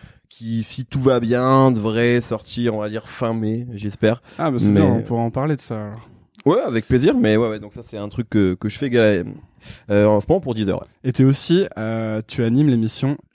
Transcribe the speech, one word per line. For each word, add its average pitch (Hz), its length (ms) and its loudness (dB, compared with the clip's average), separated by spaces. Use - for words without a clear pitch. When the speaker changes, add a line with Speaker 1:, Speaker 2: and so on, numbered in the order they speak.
Speaker 1:
qui, 113 360 -6
si 123 220 -10
tout 139 160 -6
va 127 180 4
bien, 127 500 4
devrait 117 520 0
sortir, 117 520 -6
on 107 60 -6
va 107 100 -6
dire, 107 180 -10
fin 113 280 -4
mai, 113 380 -4
j'espère. 107 500 -2
Speaker 2:
Ah - 100 -2
bah 127 80 0
c'est 107 140 2
Speaker 1:
Mais 101 100 6
Speaker 2:
bien, - 80 4
on 113 140 0
pourra 117 180 -4
en 117 80 -2
parler 143 260 -4
de 131 60 -8
ça 107 240 -10
alors. 107 240 -16
Speaker 1:
Ouais, 185 200 2
avec 117 220 -4
plaisir, 143 300 2
mais 107 180 4
ouais, 113 140 2
ouais, 107 100 -8
donc 104 140 -18
ça 120 100 -16
c'est - 140 -14
un 104 100 -8
truc 110 220 -8
que, 98 240 2
que 104 160 -6
je - 80 -8
fais, 143 120 -4
ga-, 107 340 2
euh, 104 160 4
en 107 160 4
ce - 80 -6
moment 180 100 2
pour 151 140 -4
Deezer, 104 260 -2
ouais. - 80 -14
Speaker 2:
Et 131 80 -2
t'es 131 140 4
aussi, 165 400 2
euh, 110 480 -4
tu - 200 -4
animes 135 240 2
l'émission 123 480 0